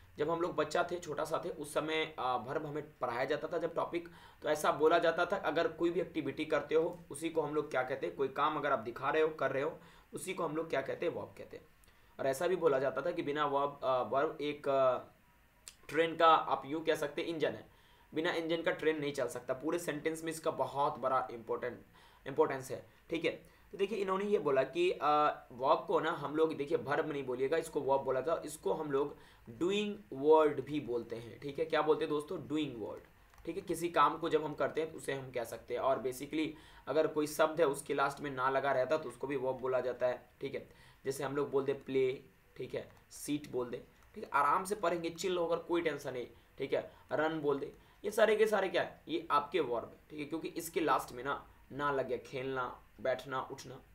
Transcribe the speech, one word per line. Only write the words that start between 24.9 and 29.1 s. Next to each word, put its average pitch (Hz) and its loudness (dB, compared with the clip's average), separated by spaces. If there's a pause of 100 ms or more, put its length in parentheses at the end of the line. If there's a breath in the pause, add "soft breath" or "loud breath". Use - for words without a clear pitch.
अ, - -4 (480)
verb 139 2
को 170 4
ना 156 2
हम 147 -4
लोग, 160 4
देखिए, 143 0
verb 147 -2
नहीं 139 -4
बोलिएगा, 131 0
इसको 156 -2
verb 135 2
बोला 131 0
था, 156 0
इसको 190 -4
हम 156 -4
लोग 143 0 (320 loud breath)